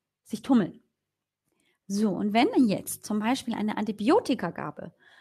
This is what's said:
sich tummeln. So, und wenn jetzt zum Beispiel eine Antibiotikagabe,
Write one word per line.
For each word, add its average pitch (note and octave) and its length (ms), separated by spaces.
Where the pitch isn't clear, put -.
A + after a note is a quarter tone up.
sich - 180
tummeln. A#3 400
So, G3+ 200
und G3+ 220
wenn C4+ 340
jetzt - 360
zum G#3 140
Beispiel A3+ 380
eine G#3+ 200
Antibiotikagabe, G#3+ 1160